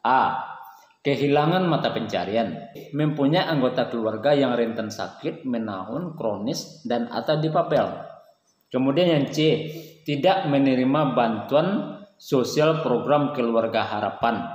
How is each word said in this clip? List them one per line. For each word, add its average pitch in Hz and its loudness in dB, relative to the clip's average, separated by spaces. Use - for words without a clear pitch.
A. 127 4
Kehilangan 147 2
mata 131 0
pencarian, 98 -4
mempunyai 151 0
anggota 127 0
keluarga 113 0
yang 131 2
rentan 113 -2
sakit, - -8
menahun, 110 -6
kronis, 107 -6
dan 120 -2
atau - 0
dipapel. 156 2
Kemudian 139 2
yang 143 2
C, 151 2
tidak 170 2
menerima 135 2
bantuan 127 0
sosial 151 2
program 127 2
Keluarga 113 0
Harapan. 107 -2